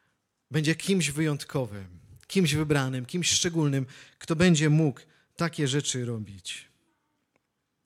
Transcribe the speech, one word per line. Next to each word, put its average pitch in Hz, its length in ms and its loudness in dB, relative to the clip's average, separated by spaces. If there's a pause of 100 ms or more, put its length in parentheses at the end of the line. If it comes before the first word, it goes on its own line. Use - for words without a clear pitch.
(520)
będzie 156 240 2
kimś 160 360 0
wyjątkowym, 135 760 -4 (400)
kimś 170 260 2
wybranym, 139 520 0
kimś 175 240 -4
szczególnym, 147 560 0 (340)
kto - 160 -4
będzie 160 340 4
mógł 151 300 4 (360)
takie 165 320 -2
rzeczy 127 380 -2
robić. 104 640 -10 (1200)